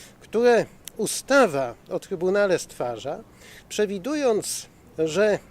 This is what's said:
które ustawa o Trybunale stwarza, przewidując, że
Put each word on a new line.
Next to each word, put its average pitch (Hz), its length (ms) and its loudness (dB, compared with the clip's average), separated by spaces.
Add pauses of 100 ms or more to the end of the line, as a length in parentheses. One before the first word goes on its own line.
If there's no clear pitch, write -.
(200)
które 233 460 2 (300)
ustawa 170 800 0 (160)
o 180 80 -4
Trybunale 185 600 0
stwarza, 127 600 -8 (480)
przewidując, 214 960 -2 (320)
że 170 400 2 (120)